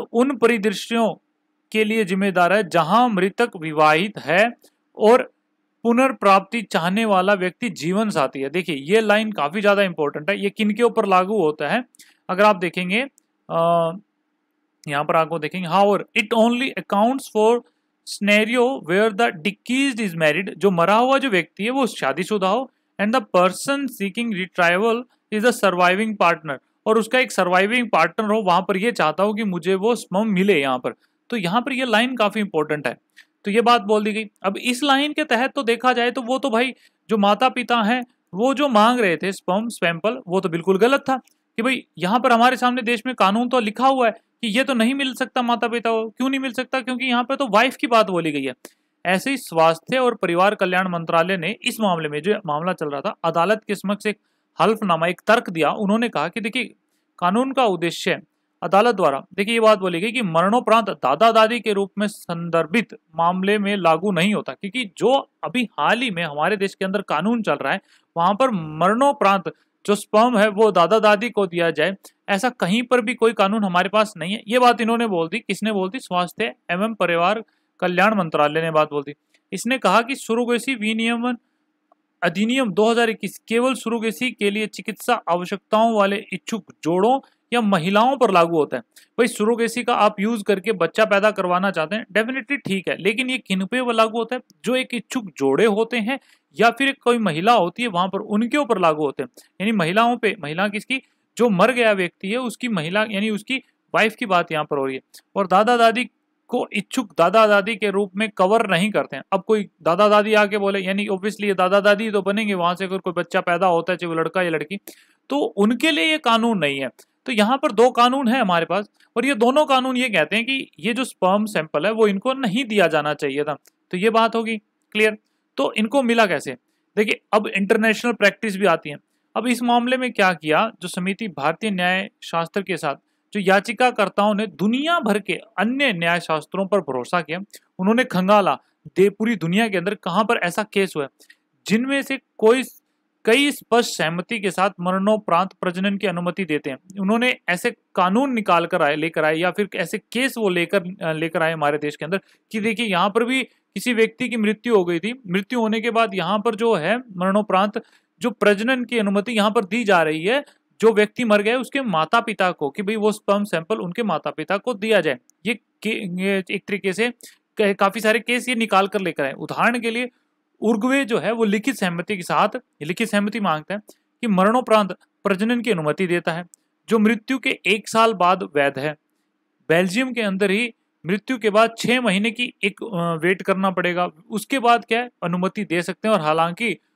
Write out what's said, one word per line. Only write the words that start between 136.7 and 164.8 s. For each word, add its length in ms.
भरोसा 400
किया, 200
उन्होंने 260
खंगाला 540
दे 140
पूरी 260
दुनिया 320
के 100
अंदर 160
कहाँ 300
पर 120
ऐसा 260
केस 340
हुआ 80
है 40
जिनमें 360
से 180
कोई, 240
कई 260
स्पष्ट 480
सहमति 420
के 100
साथ 200
मरणोपरांत 720
प्रजनन 440
की 100
अनुमति 380
देते 260
हैं। 80
उन्होंने 380
ऐसे 220
कानून 640
निकाल 340
कर 160
आए, 140
लेकर 280
आए, 120
या 140
फिर 260
ऐसे 220
केस 400
वो 100
लेकर, 540
अ, 100
लेकर 300
आए 100
हमारे 260
देश 180
के 80
अंदर 160
कि 100
देखिए, 260
यहाँ 240
पर 140
भी 200
किसी 500
व्यक्ति 340
की 80
मृत्यु 400
हो 80
गई 140
थी, 280
मृत्यु 340
होने 200
के 100
बाद 240
यहाँ 240
पर 160
जो 200
है 240
मरणोपरांत 640
जो 100
प्रजनन 540
की 140
अनुमति 340
यहाँ 180
पर 140
दी 200
जा 180
रही 220
है, 200
जो 120
व्यक्ति 320
मर 180
गया 160
उसके 220
माता 400
पिता 300
को, 200
कि 120
भाई 140
वो 160
स्पर्म 320
सैंपल 320
उनके 260
माता 280
पिता 260
को 180
दिया 260